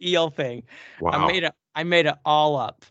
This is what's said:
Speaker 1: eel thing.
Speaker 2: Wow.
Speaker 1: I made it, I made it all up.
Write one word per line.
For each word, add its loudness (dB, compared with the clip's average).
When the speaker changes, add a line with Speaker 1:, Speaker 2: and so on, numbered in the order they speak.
Speaker 1:
eel 2
thing. -8
Speaker 2:
Wow. -2
Speaker 1:
I 0
made 0
it, -4
I -4
made 4
it 0
all 2
up. -8